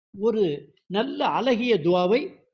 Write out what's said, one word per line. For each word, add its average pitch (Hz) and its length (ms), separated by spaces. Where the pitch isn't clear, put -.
ஒரு 214 300
நல்ல 262 400
அழகிய 226 500
துவாவை 180 440